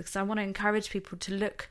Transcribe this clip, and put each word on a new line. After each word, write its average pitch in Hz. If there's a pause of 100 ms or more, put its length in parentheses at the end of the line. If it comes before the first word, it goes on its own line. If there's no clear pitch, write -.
'cause -
I 196
wanna 214
encourage 208
people 190
to -
look 202